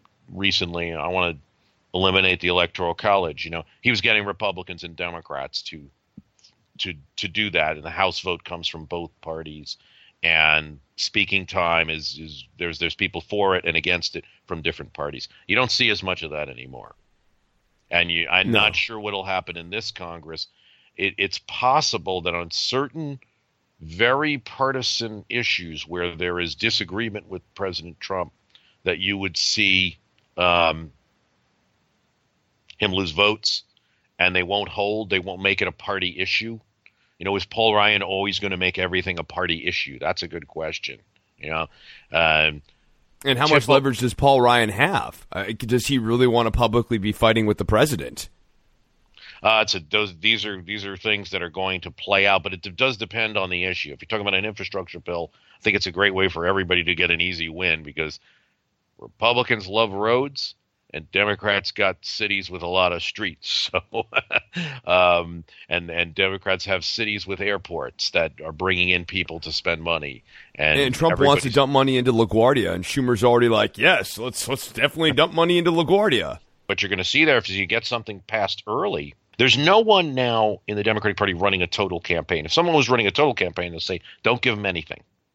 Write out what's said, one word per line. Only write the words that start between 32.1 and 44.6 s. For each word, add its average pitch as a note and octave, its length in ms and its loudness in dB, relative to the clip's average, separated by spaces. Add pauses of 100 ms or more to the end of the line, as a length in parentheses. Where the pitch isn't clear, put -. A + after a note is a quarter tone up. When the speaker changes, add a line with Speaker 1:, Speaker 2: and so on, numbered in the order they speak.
Speaker 1:
him G2+ 140 0
lose F#2 200 -2
votes, - 500 2 (560)
and F#2 160 2
they F#2 80 2
won't G2 260 -2
hold, G#2 420 -2
they F#2+ 100 0
won't F#2 220 -10
make G2 200 0
it F#2 60 -2
a E2+ 40 -6
party F#2+ 460 -6
issue. A2+ 400 -4 (600)
You E2+ 60 -14
know, G2 100 0
is F#2+ 100 -2
Paul A2+ 300 2
Ryan G#2 280 4
always F#2+ 360 -2
gonna G2 180 -4
make F#2 220 -2
everything F#2 400 -2
a D#2+ 60 -6
party E2+ 420 -4
issue? C#2 320 -6
That's D#2+ 240 -4
a E2+ 60 -10
good D#2+ 180 -12
question. D#2 540 -10 (360)
You D2+ 140 -12
know, D#2+ 160 -4 (460)
um, D#2 500 4 (640)
Speaker 2:
And C3+ 120 2
how C#3 100 2
Speaker 1:
Chip D#3 100 6
Speaker 2:
much C3 100 4
Speaker 1:
Bo- D3 60 4
Speaker 2:
leverage C3+ 260 4
does A#2+ 160 0
Paul C#3 260 6
Ryan A#2+ 280 6